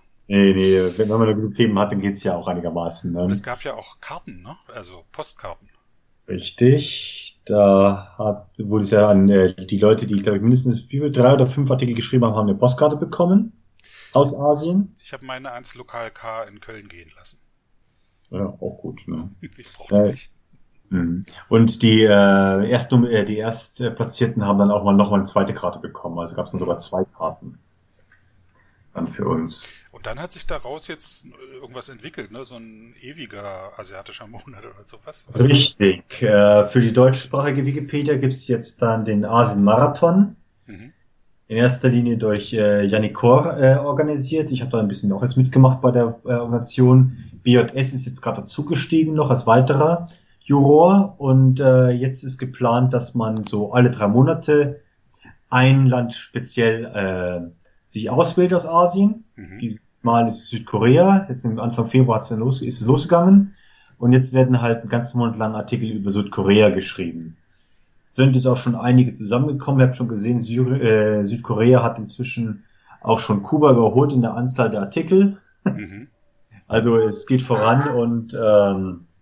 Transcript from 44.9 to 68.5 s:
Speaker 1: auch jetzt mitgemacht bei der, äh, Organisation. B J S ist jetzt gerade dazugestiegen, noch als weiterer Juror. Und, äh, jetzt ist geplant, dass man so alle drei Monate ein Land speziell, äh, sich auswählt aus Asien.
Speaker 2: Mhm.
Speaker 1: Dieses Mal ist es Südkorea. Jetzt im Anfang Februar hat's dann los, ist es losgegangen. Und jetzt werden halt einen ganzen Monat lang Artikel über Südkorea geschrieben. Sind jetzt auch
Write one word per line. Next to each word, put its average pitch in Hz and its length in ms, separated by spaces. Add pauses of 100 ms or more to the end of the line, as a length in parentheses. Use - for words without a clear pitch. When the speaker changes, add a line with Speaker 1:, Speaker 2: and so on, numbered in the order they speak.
Speaker 1:
auch 95 100
jetzt 127 160
mitgemacht 127 440
bei 127 100
der, 117 340
äh, 123 80
Organisation. 123 840 (260)
B 123 80
J 120 240
S 131 180
ist 127 120
jetzt - 160
gerade 110 200
dazugestiegen, 156 720
noch 147 160
als 120 160
weiterer 135 640 (320)
Juror. 156 800
Und, 131 400
äh, 127 320
jetzt 131 320
ist 131 140
geplant, 127 560
dass 123 200
man 110 300
so 104 300
alle 123 180
drei 107 160
Monate 147 720 (680)
ein 135 380
Land 123 260
speziell, 113 720
äh, 90 640 (360)
sich 107 220
auswählt 175 440
aus 175 120
Asien. 175 600 (100)
Speaker 2:
Mhm. 95 240
Speaker 1:
Dieses - 440
Mal 117 240
ist 107 120
es - 100
Südkorea. 156 800
Jetzt 127 160
im 113 140
Anfang 113 280
Februar 117 300
hat's - 120
dann 110 100
los, 127 220
ist 120 200
es 107 60
losgegangen. 175 680 (440)
Und 120 120
jetzt 127 220
werden 127 280
halt 117 180
einen 104 100
ganzen 120 300
Monat 117 180
lang 110 180
Artikel 110 360
über 101 200
Südkorea 101 580
geschrieben. 85 680 (760)
Sind 131 240
jetzt 127 120
auch 123 100